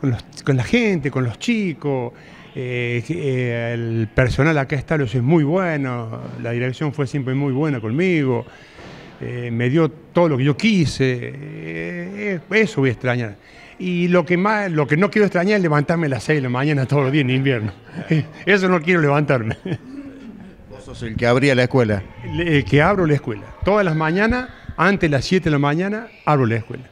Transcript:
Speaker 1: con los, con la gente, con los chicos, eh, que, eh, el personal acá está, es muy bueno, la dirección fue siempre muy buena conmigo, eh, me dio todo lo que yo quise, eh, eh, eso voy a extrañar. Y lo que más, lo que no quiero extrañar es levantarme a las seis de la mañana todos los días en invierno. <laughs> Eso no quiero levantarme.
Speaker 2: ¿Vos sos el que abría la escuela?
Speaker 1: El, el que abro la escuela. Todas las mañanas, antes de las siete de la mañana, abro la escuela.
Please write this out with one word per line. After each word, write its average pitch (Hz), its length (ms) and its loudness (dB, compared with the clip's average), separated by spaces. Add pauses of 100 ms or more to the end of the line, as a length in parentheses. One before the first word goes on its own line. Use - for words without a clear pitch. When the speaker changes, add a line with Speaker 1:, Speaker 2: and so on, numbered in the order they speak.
Speaker 1:
con 143 80 0
los, 117 140 -2 (200)
con 139 140 2
la 123 60 0
gente, 190 480 0
con 127 140 -2
los 113 120 -6
chicos, 147 760 -2 (420)
eh, 123 500 -4
que, 156 80 -6
eh, 123 640 -2
el 113 400 -2
personal 135 420 2
acá 139 200 -2
está, 147 180 -4
es 131 260 0
muy 151 220 4
bueno, 135 800 -2 (200)
la 117 80 -4
dirección 127 420 -2
fue 139 140 -4
siempre 131 300 -4
muy 139 180 0
buena 139 260 0
conmigo, 131 680 0 (760)
eh, 120 300 -8
me 117 180 0
dio 160 220 2
todo - 380 0
lo 139 80 0
que 127 60 0
yo 143 140 2
quise, 156 560 2
eh, 120 220 -8
eh, 170 1040 -8 (100)
eso 202 320 0
voy 135 80 4
a 117 40 -2
extrañar. 120 420 -4 (440)
Y 175 280 0
lo 175 180 4
que 175 120 2
más, 202 340 0
lo 151 160 2
que 151 100 2
no 202 140 2
quiero 214 160 4
extrañar 185 300 2
es 196 40 2
levantarme 160 460 2
a - 20 0
las 123 140 -4
seis 156 140 2
de 143 40 0
la 127 80 -2
mañana 135 380 0
todos 143 160 2
los 131 80 0
días 151 100 2
en 127 80 2
invierno. 127 420 0 (380)
<laughs> - 360 -2
Eso 190 240 4
no 180 120 4
quiero 170 200 2
levantarme. 139 540 2 (1120)
Speaker 2:
¿Vos - 160 -20
sos - 200 -14
el 113 120 -6
que 117 120 2
abría 131 260 6
la 123 80 4
escuela? 117 400 2 (220)
Speaker 1:
El, 151 160 -6
el 156 260 2
que 131 160 4
abro 185 240 4
la 147 80 2
escuela. 110 300 -4 (200)
Todas 202 220 4
las 160 100 0
mañanas, 208 540 0 (280)
antes 175 340 2
de 143 40 2
las 127 100 0
siete 185 200 2
de 165 60 2
la 143 80 2
mañana, 190 480 -2 (180)
abro 139 220 4
la 110 80 0
escuela. 120 360 -8